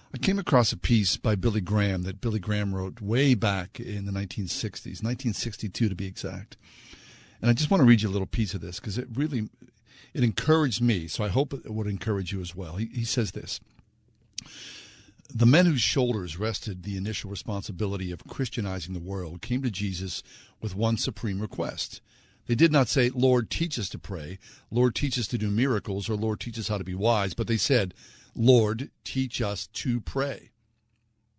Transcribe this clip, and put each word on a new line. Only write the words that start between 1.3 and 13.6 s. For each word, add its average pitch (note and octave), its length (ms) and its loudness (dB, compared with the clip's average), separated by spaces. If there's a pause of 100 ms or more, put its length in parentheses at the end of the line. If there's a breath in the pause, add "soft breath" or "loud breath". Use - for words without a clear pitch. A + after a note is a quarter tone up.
Billy G#2 260 2
Graham G2 400 2
that F#2+ 200 -6
Billy A2 180 0
Graham G2+ 340 -2
wrote F#2+ 280 -4
way B2 340 4
back G2 440 -2
in G2+ 280 -6
the G2+ 40 -2
nineteen G2 360 -4
sixties, - 560 -6
nineteen A#2+ 300 -2
sixty-two A2 540 -2
to G2 60 -2
be F#2+ 140 -6
exact. F#2+ 500 -10 (840 loud breath)
And A#2+ 120 4
I - 20 6
just D3 160 0
want F#3+ 120 6
to B2+ 40 10
read A#2 160 10
you G#2 80 0
a - 20 -2
little F#2+ 140 -2
piece G#2+ 300 0
of E2+ 60 -6
this F2 180 -10
'cause G2+ 180 -6
it B2 160 -4
really, B2+ 340 -2 (640 loud breath)
it B2+ 120 0
encouraged B2+ 580 4
me, G2+ 260 4
so - 160 -4
I G#2 40 2
hope C3 260 2
it B2+ 180 -8
would G#2+ 140 -2
encourage G2+ 460 -2
you G2 100 -4
as F2 140 -8
well. F2 220 -8
He, A2+ 100 0
he A#2 180 -4
says A2+ 280 -2
this, - 260 -10 (1700 loud breath)